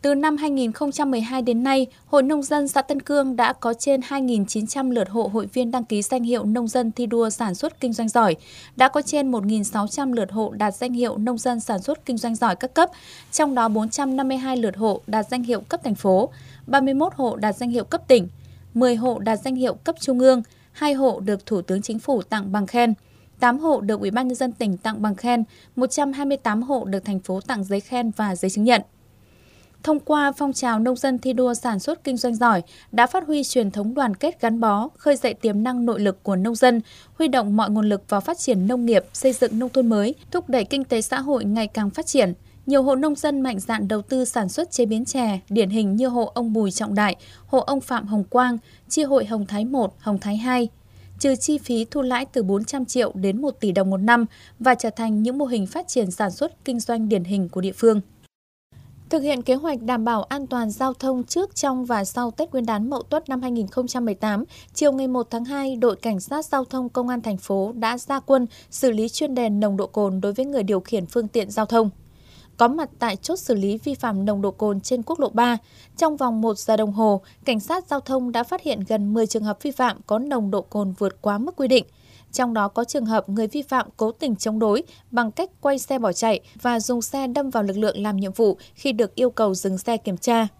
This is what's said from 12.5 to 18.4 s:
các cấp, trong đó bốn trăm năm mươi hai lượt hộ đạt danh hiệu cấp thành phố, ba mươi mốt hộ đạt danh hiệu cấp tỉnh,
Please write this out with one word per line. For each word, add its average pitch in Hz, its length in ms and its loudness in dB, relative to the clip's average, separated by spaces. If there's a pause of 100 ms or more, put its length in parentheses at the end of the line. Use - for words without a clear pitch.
các 254 180 -8
cấp, 349 160 4 (420)
trong 294 240 0
đó 233 120 2
bốn 220 220 0
trăm 269 260 -2
năm 262 120 0
mươi 262 100 -2
hai 262 200 -4
lượt 214 200 -2
hộ 214 300 0
đạt 214 220 -2
danh 247 140 -2
hiệu 233 180 -2
cấp 339 220 -6
thành 233 120 -2
phố, 196 340 4 (380)
ba 277 140 4
mươi 269 120 2
mốt 294 200 0
hộ 247 220 0
đạt 208 200 0
danh 247 140 -6
hiệu 233 140 0
cấp - 240 -6
tỉnh, 226 200 8 (460)